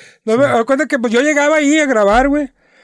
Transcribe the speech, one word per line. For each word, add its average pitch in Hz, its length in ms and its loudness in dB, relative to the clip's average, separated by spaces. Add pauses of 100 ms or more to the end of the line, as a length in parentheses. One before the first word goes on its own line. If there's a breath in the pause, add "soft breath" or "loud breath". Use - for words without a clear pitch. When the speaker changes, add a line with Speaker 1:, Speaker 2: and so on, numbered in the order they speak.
(240 loud breath)
Speaker 1:
no, 220 100 -2
Speaker 2:
Sí. 240 60 0
Speaker 1:
me 285 60 4
da 240 180 0
cuenta 269 220 -2
que, 285 120 -4
pues, 226 140 -4
yo 240 80 2
llegaba 294 360 0
ahí 302 220 2
a 302 80 0
grabar, 226 420 2
güey, 285 240 -4 (320 soft breath)